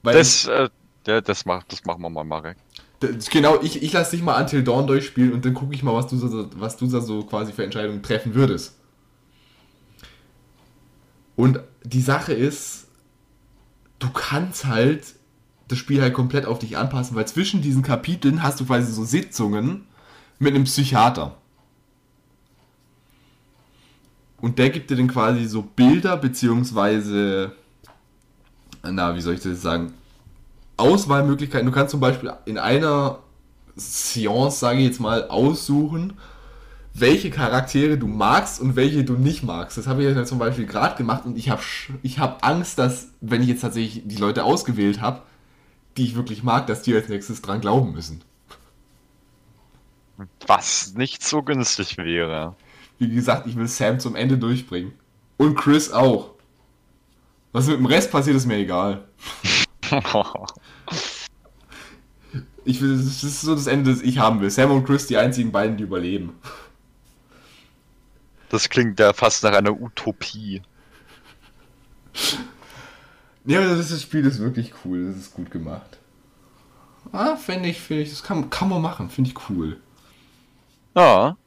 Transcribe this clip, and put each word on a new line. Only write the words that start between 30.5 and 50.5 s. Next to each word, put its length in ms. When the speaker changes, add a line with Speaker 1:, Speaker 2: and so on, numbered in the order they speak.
Speaker 1:
Auswahlmöglichkeiten. 880
Du 60
kannst 180
zum 80
Beispiel 320
in 140
einer 600
Seance, 840
sage 200
ich 60
jetzt 140
mal, 300
aussuchen, 840
welche 380
Charaktere 640
du 100
magst 540
und 140
welche 280
du 100
nicht 300
magst. 340
Das 100
habe 160
ich 120
jetzt 140
zum 100
Beispiel 280
gerade 280
gemacht 300
und 120
ich 120
hab 120
sch-, 300
ich 160
hab 260
Angst, 340
dass, 300
wenn 200
ich 80
jetzt 120
tatsächlich 440
die 120
Leute 280
ausgewählt 560
hab, 260
die 80
ich 100
wirklich 280
mag, 240
dass 160
die 120
als 140
nächstes 320
dran 200
glauben 320
müssen. 280
Speaker 2:
Was 480